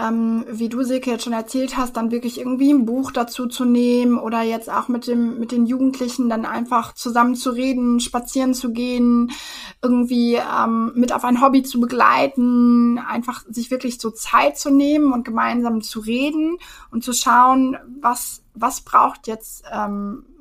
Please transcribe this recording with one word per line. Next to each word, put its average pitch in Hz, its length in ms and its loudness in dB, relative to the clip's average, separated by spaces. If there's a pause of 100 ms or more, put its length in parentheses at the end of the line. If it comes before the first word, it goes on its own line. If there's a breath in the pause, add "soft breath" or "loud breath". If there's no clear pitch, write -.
ähm, 226 460 -2
wie 226 220 -4
du, 240 120 -2
Silke, 254 280 -2
jetzt 226 140 -4
schon 233 100 -4
erzählt 254 420 -4
hast, 240 220 -4
dann 226 120 -2
wirklich 240 280 -4
irgendwie 254 340 2
ein 262 140 4
Buch 262 240 -2
dazu 247 360 -4
zu 247 200 -2
nehmen 240 520 4
oder 226 220 -4
jetzt 226 300 -4
auch 214 180 -2
mit 240 180 -4
dem, 240 320 -2
mit 226 140 -6
den 240 140 2
Jugendlichen 254 640 -2
dann 220 160 -4
einfach 233 480 -2
zusammen 247 400 0
zu 247 160 -4
reden, 247 500 0
spazieren 254 540 -2
zu 247 180 -4
gehen, 240 580 2 (520 loud breath)
irgendwie, 240 540 2
ähm, 226 580 0
mit 240 180 2
auf 233 120 -2
ein 247 180 2
Hobby 269 200 6
zu 254 180 -2
begleiten, 240 1160 4
einfach 233 480 -8
sich 233 240 -8
wirklich 254 300 -4
so 226 100 -6
Zeit - 460 0
zu - 140 -4
nehmen 285 420 4
und 240 120 -2
gemeinsam 233 580 -2
zu 220 180 -12
reden 294 560 -2 (340 loud breath)
und 233 140 -6
zu 254 80 -4
schauen, 254 640 4 (240)
was, - 420 -4 (120)
was 240 260 -4
braucht - 460 2
jetzt, - 440 -10
ähm, 202 540 -6 (160)